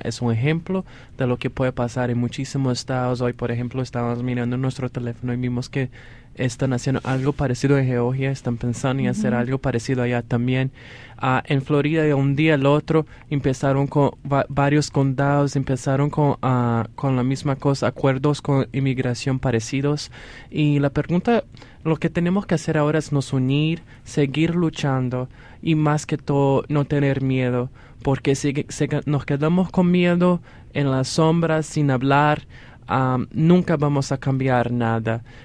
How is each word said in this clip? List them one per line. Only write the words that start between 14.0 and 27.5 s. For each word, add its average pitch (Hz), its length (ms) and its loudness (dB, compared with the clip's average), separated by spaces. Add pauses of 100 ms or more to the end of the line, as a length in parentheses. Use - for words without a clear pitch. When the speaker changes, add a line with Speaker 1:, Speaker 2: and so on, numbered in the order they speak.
Speaker 1:
va-, 139 220 0
varios 143 420 2
condados, 139 640 2
empezaron 135 520 0
con, 143 320 2
ah, 120 540 2
con 135 220 0
la 123 60 0
misma 135 340 -2
cosa, 139 320 0
acuerdos 139 520 0
con 135 320 0
inmigración 131 680 -2
parecidos. 135 720 -2 (400)
Y 147 280 2
la 143 100 2
pregunta, 180 560 0 (400)
lo 160 120 0
que - 120 -2
tenemos 175 380 0
que - 80 0
hacer 156 240 0
ahora 151 200 2
es 151 140 -4
nos 143 220 -2
unir, 143 480 0 (220)
seguir 151 500 0
luchando 131 760 -2 (320)
y 160 140 0
más 151 320 0
que 156 100 -4
todo 139 540 2
no 143 160 0
tener 139 340 0
miedo, 127 480 0 (340)